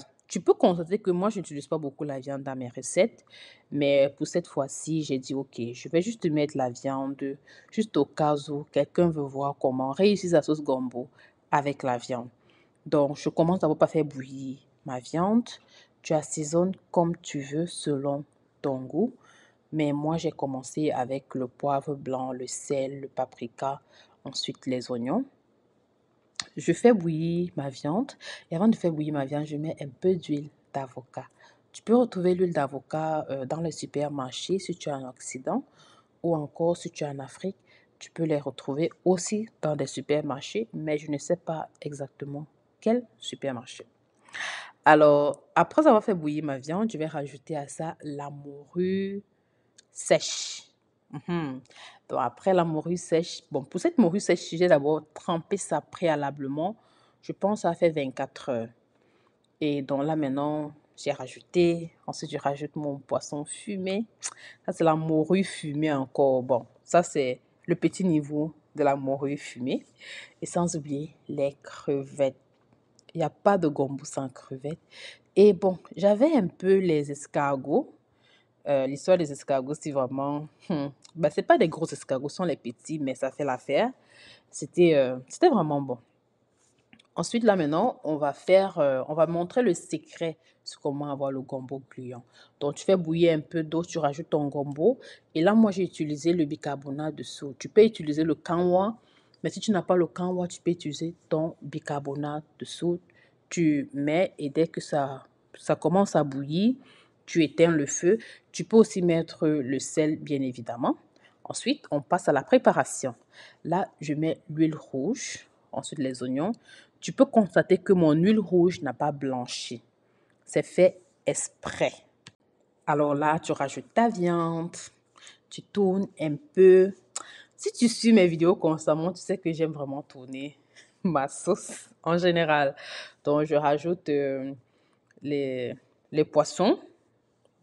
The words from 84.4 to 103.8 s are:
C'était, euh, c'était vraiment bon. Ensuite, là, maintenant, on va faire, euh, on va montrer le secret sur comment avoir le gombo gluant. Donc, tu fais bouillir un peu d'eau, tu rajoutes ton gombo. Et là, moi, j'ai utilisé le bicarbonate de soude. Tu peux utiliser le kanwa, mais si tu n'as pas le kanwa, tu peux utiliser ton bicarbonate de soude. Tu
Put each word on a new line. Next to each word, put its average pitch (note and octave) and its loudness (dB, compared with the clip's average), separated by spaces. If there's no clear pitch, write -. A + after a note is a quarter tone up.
C'était, E3 2
euh, B2+ 2
c'était - 4
vraiment D#3 2
bon. C3 -6
Ensuite, A3+ -2
là, G#3 6
maintenant, E3+ 0
on D#3 -2
va C#3+ -2
faire, F#3+ 4
euh, C#3 2
on D3+ -6
va D#3+ 4
montrer F3 -2
le G#3 4
secret - -8
sur - -18
comment D3 -4
avoir C#3 -4
le C3+ -6
gombo C3 -10
gluant. B2 -14
Donc, C#3+ -2
tu - -14
fais F#3+ 4
bouillir E3 2
un D#3 0
peu D#3+ -4
d'eau, D#3+ -2
tu F3 -10
rajoutes D3+ -2
ton D3 0
gombo. D3 0
Et D#3 0
là, F#3+ 6
moi, A3 8
j'ai F#3 -2
utilisé D#3 -2
le E3+ 2
bicarbonate C#3+ -6
de C#3 -14
soude. - -12
Tu - -10
peux G#3+ 8
utiliser D#3+ 2
le D#3+ 2
kanwa, F3+ 0
mais D#3+ -2
si F#3+ -8
tu - 0
n'as F#3 2
pas F3+ 0
le F3 4
kanwa, F3+ -4
tu - -16
peux F3 0
utiliser E3 -6
ton D#3 -2
bicarbonate D3 -6
de B2 -12
soude. F3 -4
Tu D3+ 2